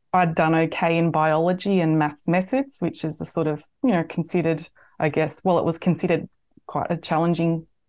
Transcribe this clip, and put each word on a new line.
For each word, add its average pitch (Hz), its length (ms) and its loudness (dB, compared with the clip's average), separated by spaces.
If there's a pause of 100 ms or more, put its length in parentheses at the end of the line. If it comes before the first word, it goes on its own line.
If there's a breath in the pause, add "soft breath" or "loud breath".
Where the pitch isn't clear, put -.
(120)
I'd 175 220 2
done 160 200 2
okay 165 420 0
in 170 140 2
biology 165 680 2
and 156 180 2
maths 151 300 -2
methods, 185 520 0
which 165 240 -4
is 156 140 -6
the 160 80 -8
sort 160 200 -4
of, 147 160 -4 (200)
you 262 80 2
know, 165 140 2
considered, 165 600 -2 (320 soft breath)
I 156 120 0
guess, 156 340 -2
well, 175 140 4
it - 60 0
was 165 140 -2
considered 175 480 0 (380)
quite - 260 -6
a 170 60 -2
challenging 165 680 0 (220)